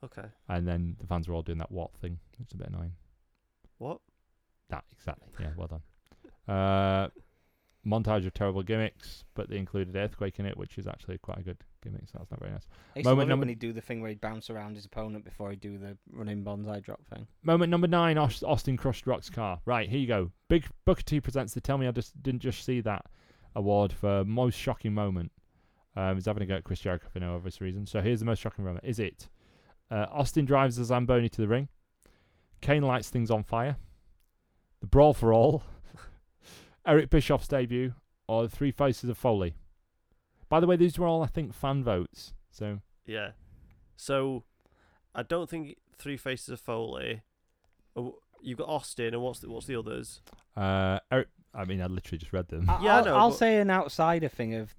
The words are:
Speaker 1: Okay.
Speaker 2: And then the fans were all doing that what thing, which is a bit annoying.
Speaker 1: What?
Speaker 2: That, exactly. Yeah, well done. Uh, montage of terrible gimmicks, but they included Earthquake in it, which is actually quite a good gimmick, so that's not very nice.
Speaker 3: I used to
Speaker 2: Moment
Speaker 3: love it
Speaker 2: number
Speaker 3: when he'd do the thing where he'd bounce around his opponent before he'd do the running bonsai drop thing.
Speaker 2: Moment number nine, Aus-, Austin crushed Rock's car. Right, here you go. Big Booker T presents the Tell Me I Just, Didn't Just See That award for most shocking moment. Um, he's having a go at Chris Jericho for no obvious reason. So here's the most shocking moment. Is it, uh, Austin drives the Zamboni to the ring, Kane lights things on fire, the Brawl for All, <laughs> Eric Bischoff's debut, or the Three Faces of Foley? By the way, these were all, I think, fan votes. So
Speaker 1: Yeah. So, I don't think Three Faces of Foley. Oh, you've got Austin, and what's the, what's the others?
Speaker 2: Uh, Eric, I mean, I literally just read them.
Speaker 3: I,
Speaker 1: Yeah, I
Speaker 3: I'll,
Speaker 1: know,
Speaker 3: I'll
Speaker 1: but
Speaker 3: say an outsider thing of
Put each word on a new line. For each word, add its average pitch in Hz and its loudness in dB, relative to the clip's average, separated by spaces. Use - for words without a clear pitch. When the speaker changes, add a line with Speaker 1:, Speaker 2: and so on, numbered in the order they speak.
Speaker 1:
Okay. 110 -16
Speaker 2:
And 87 -2
then 87 -2
the - -12
fans 85 -2
were 85 -4
all 82 -4
doing 82 -6
that 82 -8
what 87 -10
thing, 87 -10
which 120 -14
is - -20
a - -12
bit 85 -12
annoying. 87 -8
Speaker 1:
What? 139 -12
Speaker 2:
That, 71 -10
exactly. - -14
Yeah, 80 -8
well 90 -10
done. 80 -10
Uh, 98 2
montage 107 0
of 92 -6
terrible 98 -2
gimmicks, 110 -4
but 101 -8
they 101 -6
included 92 -4
Earthquake 101 -4
in 98 -2
it, 95 -6
which 95 -12
is 98 -8
actually 95 -10
quite - -10
a - -10
good 90 -10
gimmick, 98 -12
so - -16
that's - -14
not - -12
very - -10
nice. - -12
Speaker 3:
I 139 -10
used 123 0
to 123 6
Speaker 2:
Moment 131 8
Speaker 3:
love 139 4
it - 0
Speaker 2:
number 135 2
Speaker 3:
when 127 -2
he'd 113 -8
do 117 -6
the 113 -10
thing 117 -8
where 110 -8
he'd 104 -10
bounce 110 -10
around 107 -10
his 104 -16
opponent 107 -10
before 101 -12
he'd 98 -10
do 101 -10
the 98 -14
running 104 -6
bonsai 104 -6
drop 101 -14
thing. 113 -14
Speaker 2:
Moment 170 4
number 170 4
nine, 170 6
Aus-, 147 2
Austin 131 0
crushed - -2
Rock's - -2
car. 98 -4
Right, 113 0
here 135 0
you 127 0
go. 95 2
Big 165 4
Booker 185 6
T 151 2
presents 123 -4
the 117 -6
Tell 139 0
Me 131 0
I 123 0
Just, 123 -6
Didn't 123 -2
Just 131 -4
See 123 -2
That 104 -4
award 101 4
for 101 2
most 117 2
shocking 110 -2
moment. 95 -2
Um, 95 0
he's 92 -2
having 104 -2
a - -4
go 95 -2
at 85 -4
Chris 92 -6
Jericho 90 -4
for 92 -8
no 87 -4
obvious 87 -8
reason. 95 -4
So 101 -2
here's 110 2
the 110 -2
most 113 0
shocking 104 -6
moment. 90 -6
Is 117 -4
it, - -6
uh, 104 0
Austin 143 0
drives 131 4
the 123 -2
Zamboni 123 2
to - -4
the 107 0
ring, 127 0
Kane 147 4
lights 127 0
things 117 0
on 107 2
fire, 123 -2
the 101 -10
Brawl 143 8
for 113 4
All, 127 6
<laughs> - -18
Eric 151 6
Bischoff's 143 4
debut, 127 0
or 113 2
the 113 -2
Three 143 -2
Faces 131 0
of 113 -4
Foley? 98 2
By 160 6
the 175 6
way, 180 6
these 175 4
were 175 2
all, 165 2
I 139 -2
think, 143 -4
fan 139 -2
votes. 95 -2
So 104 -8
Speaker 1:
Yeah. 110 -8
So, 135 -4
I 131 -6
don't 170 -2
think 156 -10
Three 143 -10
Faces 131 -8
of 123 -10
Foley. 113 -6
Oh, 123 -8
you've 123 -10
got - -6
Austin, 123 -4
and 120 -2
what's 123 -6
the, - -14
what's 117 -10
the 135 -6
others? 120 -10
Speaker 2:
Uh, 95 2
Eric, 131 2
I 101 -8
mean, 92 -4
I 90 -4
literally 92 -6
just - -10
read 90 -2
them. 85 -2
Speaker 3:
I, 185 4
Speaker 1:
Yeah, 208 6
I - 10
Speaker 3:
I'll, 233 6
Speaker 1:
know, 156 4
Speaker 3:
I'll 233 8
Speaker 1:
but - -2
Speaker 3:
say 226 6
an 202 4
outsider 165 2
thing 113 -4
of 110 -8